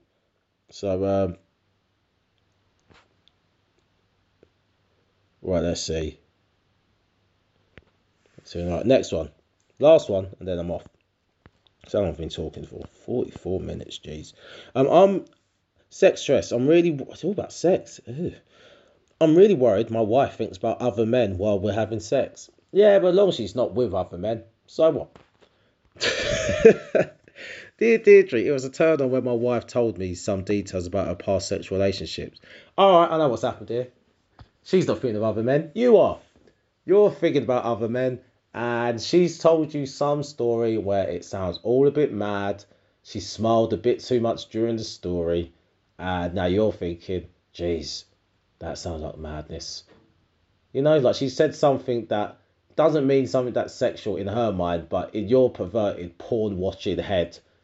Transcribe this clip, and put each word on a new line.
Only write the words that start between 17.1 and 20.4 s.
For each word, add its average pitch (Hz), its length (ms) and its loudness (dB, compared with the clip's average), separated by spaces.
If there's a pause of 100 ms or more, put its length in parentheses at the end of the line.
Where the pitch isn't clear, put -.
it's - 120 -18
all 165 80 -4
about - 220 -8
sex. - 540 -2
Ugh. 131 260 -8 (880)
"I'm 160 140 6
really 202 180 8
worried 117 380 2
my 113 100 0
wife 113 340 2
thinks 110 220 -8